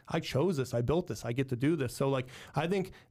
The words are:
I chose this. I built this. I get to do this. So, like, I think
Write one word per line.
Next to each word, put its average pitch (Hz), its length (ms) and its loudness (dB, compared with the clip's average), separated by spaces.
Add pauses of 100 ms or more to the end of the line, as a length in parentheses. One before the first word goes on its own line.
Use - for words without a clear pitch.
I - 120 0
chose 160 380 2
this. 131 160 0
I 120 80 2
built 151 240 2
this. - 180 -8
I 117 100 -2
get 131 160 0
to 127 60 -2
do 139 200 4
this. 131 200 -2
So, 139 140 2
like, 131 160 0 (300)
I 147 100 0
think 185 280 0 (180)